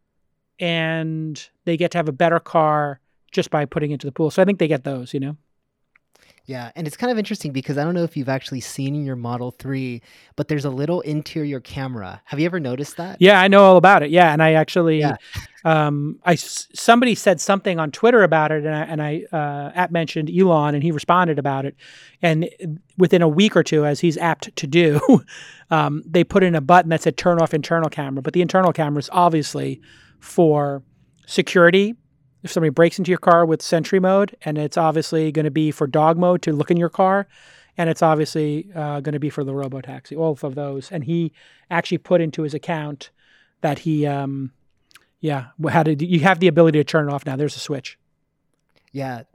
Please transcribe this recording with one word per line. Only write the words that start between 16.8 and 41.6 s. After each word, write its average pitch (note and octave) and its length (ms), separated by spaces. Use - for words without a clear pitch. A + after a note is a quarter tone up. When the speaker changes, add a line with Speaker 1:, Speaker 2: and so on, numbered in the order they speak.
Speaker 1:
said F3+ 260
something G3 380
on D3+ 140
Twitter A#3 320
about D#3 260
it, D#3 160
and D#3 80
I, D3+ 80
and D#3+ 180
I, D3+ 220
uh, C#3+ 440
at F3 160
mentioned D#3+ 360
Elon, E3+ 460
and D3 80
he E3 80
responded E3 480
about C3+ 280
it. C#3 100
And E3 280
within F3+ 240
a E3 60
week F#3 260
or E3+ 80
two, D3+ 240
as D3 140
he's E3 180
apt E3 380
to D#3+ 100
do, D3+ 320
<laughs> - 240
um, D3+ 340
they E3+ 200
put G3+ 180
in F3+ 140
a D#3 40
button E3+ 300
that E3 100
said, E3 160
"Turn F3 240
off D#3+ 140
internal D#3+ 360
camera." C#3 320
But C#3+ 100
the F3+ 100
internal F3+ 300
camera D3 260
is C#3 140
obviously D3+ 680
for D3 640
security. F#3 680
If F3 80
somebody D#3+ 200
breaks E3 280
into F3+ 120
your F3 80
car E3+ 260
with D#3+ 160
Sentry E3+ 400
mode, G3 340
and D3+ 100
it's D3+ 220
obviously D#3+ 520
gonna D3+ 200
be D3+ 200
for D3 160
dog D#3 300
mode F3+ 240
to D#3 140
look D3 160
in F3 80
your E3+ 100
car, G3 400
and E3 140
it's D#3 100
obviously, D#3 720
uh, D3 260
gonna D3 200
be D3 80
for C#3 160
the C3+ 80
robotaxi, C3+ 640
all D#3+ 260
of C#3 120
those. C#3 360
And E3 140
he E3 280